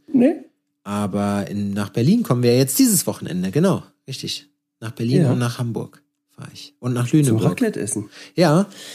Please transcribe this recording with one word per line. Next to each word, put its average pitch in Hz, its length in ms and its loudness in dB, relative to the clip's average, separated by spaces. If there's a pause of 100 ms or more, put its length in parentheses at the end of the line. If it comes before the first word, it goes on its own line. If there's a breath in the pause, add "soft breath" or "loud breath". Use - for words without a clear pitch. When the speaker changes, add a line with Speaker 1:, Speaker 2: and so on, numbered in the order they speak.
(120)
Speaker 1:
Ne? 269 340 2 (380)
Speaker 2:
Aber 101 640 -2
in, 101 260 -6
nach 101 160 -4
Berlin 180 340 2
kommen 123 180 0
wir 120 160 4
jetzt 131 220 2
dieses 226 260 4
Wochenende. 95 460 -4
Genau, 147 320 2 (240)
richtig. - 420 -10 (300)
Nach 113 120 -10
Berlin 120 320 0
Speaker 1:
Ja. 127 100 4
Speaker 2:
und 123 60 0
nach 120 200 -4
Hamburg 117 420 -6 (280)
fahre - 240 -20
ich. - 260 -20
Und 123 140 -4
nach 123 160 -2
Speaker 1:
Zum 160 100 4
Speaker 2:
Lüneburg. 123 240 4
Speaker 1:
Raclette - 380 0
essen. 104 280 -6 (240 loud breath)
Speaker 2:
Ja, 170 340 4 (280 loud breath)